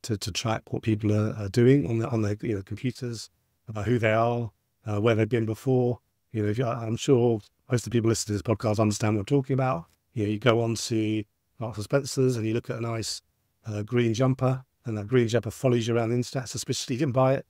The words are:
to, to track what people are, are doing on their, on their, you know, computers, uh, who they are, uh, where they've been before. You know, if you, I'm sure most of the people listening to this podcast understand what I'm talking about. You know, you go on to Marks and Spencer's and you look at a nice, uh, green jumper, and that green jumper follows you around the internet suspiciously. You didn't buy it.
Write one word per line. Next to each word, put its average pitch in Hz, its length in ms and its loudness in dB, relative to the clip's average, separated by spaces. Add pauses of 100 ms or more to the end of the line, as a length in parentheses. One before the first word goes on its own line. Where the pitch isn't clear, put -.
to, 110 140 -4
to 98 160 -8
track 113 400 -4
what - 100 -4
people 107 300 0
are, 107 240 0
are 104 120 -8
doing 123 380 6
on 117 120 -2
their, 113 100 -2
on 113 140 0
their, 104 200 -2
you 113 120 -2
know, 98 80 -6
computers, 117 680 -8 (440)
uh, 107 80 -6
who 117 160 2
they 110 140 2
are, 117 380 2 (360)
uh, 104 140 -2
where 117 140 4
they've 107 140 2
been 113 180 0
before. 123 540 0 (320)
You 110 100 -2
know, 104 60 0
if 107 100 -2
you, 127 80 -2
I'm 113 300 -4
sure 120 440 4 (300)
most 120 160 0
of 110 40 -8
the 117 60 0
people 113 120 4
listening 104 300 0
to - 40 -6
this 113 120 0
podcast 107 260 0
understand 107 360 2
what 104 40 -2
I'm 101 60 -6
talking 139 280 0
about. 127 320 -2 (280)
You 107 100 0
know, 104 60 0
you 107 80 -2
go 117 240 4
on 113 120 0
to 110 500 -2 (340)
Marks 110 200 -8
and 104 60 -6
Spencer's 131 520 0
and 110 100 -2
you 110 80 0
look 120 160 -4
at 120 80 -6
a - 20 -8
nice, 113 400 -6 (460)
uh, 107 160 -6
green 117 320 2
jumper, 131 500 0 (200)
and 110 120 -6
that 104 100 -6
green 120 220 4
jumper 110 220 0
follows 120 360 0
you 117 80 0
around 113 140 0
the 120 80 0
internet 123 320 -4
suspiciously. - 480 -6
You 120 40 -4
didn't 147 120 0
buy 131 220 4
it. 135 160 -6